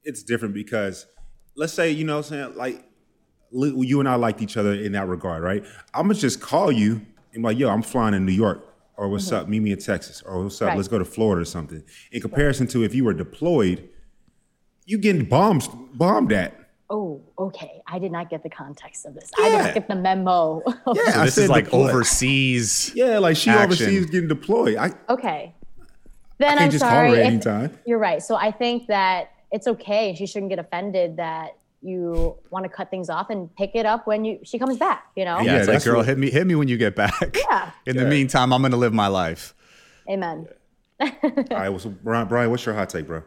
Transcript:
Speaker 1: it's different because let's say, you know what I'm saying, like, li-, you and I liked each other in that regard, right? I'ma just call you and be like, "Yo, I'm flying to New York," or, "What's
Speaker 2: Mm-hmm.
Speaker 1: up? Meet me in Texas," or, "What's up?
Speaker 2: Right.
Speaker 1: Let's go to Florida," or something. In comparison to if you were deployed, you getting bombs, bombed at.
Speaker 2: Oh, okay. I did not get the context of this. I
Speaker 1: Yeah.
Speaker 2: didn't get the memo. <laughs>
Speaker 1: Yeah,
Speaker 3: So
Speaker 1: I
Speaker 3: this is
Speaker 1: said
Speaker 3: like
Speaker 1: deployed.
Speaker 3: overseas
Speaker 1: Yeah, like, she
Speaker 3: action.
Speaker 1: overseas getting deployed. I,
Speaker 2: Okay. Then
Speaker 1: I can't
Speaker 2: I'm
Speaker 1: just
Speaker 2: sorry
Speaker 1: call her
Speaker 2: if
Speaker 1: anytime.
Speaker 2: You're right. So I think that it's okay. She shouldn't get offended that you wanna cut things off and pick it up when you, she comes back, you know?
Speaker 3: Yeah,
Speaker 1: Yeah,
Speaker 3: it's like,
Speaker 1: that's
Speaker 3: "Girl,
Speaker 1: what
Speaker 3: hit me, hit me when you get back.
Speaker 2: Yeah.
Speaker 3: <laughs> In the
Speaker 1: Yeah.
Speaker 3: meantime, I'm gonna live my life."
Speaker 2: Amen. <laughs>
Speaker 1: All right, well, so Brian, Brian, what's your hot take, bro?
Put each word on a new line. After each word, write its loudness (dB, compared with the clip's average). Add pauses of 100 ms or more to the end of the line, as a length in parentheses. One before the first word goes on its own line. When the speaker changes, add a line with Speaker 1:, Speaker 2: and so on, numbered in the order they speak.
Speaker 1:
it's -12
different -4
because -6 (500)
let's -6
say, 0
you -4
know -2
what -6
I'm -10
saying, -20
like, -8 (680)
li-, 0 (140)
you 4
and 2
I 2
liked 0
each -6
other 0
in -4
that -4
regard, -6
right? -2 (300)
I'ma 0
just -2
call 2
you 2 (280)
and -8
be 0
like, 0
"Yo, 2
I'm 0
flying 0
to 2
New 2
York," 0 (320)
or, -4
"What's -4
Speaker 2:
Mm-hmm. -2
Speaker 1:
up? -4
Meet -2
me 0
in -4
Texas," -6
or, -6
"What's -8
up? 0
Speaker 2:
Right. -2
Speaker 1:
Let's -4
go -2
to -2
Florida," 0
or -2
something. -12 (280)
In -8
comparison 0
to 0
if -2
you 0
were 2
deployed, -2 (960)
you -4
getting 2
bombs, 4 (260)
bombed 2
at. 0 (360)
Speaker 2:
Oh, -6 (180)
okay. -8
I -10
did -6
not -8
get -10
the -10
context -18
of -18
this. -20
I 6
Speaker 1:
Yeah. 6
Speaker 2:
didn't 0
get -2
the -2
memo. 2
<laughs> -2
Speaker 1:
Yeah, 4
Speaker 3:
So 4
Speaker 1:
I 6
Speaker 3:
this 2
is 6
Speaker 1:
said 4
Speaker 3:
like 6
Speaker 1:
deployed. 4
Speaker 3:
overseas 0
Speaker 1:
Yeah, 2
like, 4
she 2
Speaker 3:
action. 6
Speaker 1:
overseas 2
getting 0
deployed. 0
I, 0 (180)
Speaker 2:
Okay. -4 (840)
Then 4
Speaker 1:
I 4
can't 4
Speaker 2:
I'm 6
Speaker 1:
just 2
Speaker 2:
sorry 6
Speaker 1:
call 8
her 6
Speaker 2:
if 6
Speaker 1:
anytime. 0
Speaker 2:
You're 0
right. 0
So -2
I 0
think -4
that 0 (200)
it's -4
okay. -2
She -8
shouldn't -6
get -4
offended -4
that -8 (260)
you -2 (160)
wanna -6
cut -10
things -8
off -6
and -8
pick -6
it -2
up 0
when 0
you, -6
she -8
comes -2
back, -2 (100)
you -4
know? -2
Speaker 3:
Yeah, 0 (100)
Speaker 1:
Yeah, 4
Speaker 3:
it's 2
like, 4
Speaker 1:
that's 2
Speaker 3:
"Girl, 4
Speaker 1:
what 2
Speaker 3:
hit 0
me, 0
hit 2
me 2
when 2
you 0
get 0
back. -2 (140)
Speaker 2:
Yeah. 0
Speaker 3:
<laughs> -18
In -2
the 2
Speaker 1:
Yeah. 2
Speaker 3:
meantime, 2
I'm 4
gonna 2
live 2
my 2
life." -4 (540)
Speaker 2:
Amen. -6 (280)
<laughs> -20
Speaker 1:
All 0 (420)
right, -2
well, -4
so -10
Brian, -2
Brian, 2
what's -2
your -2
hot -4
take, -8
bro? -10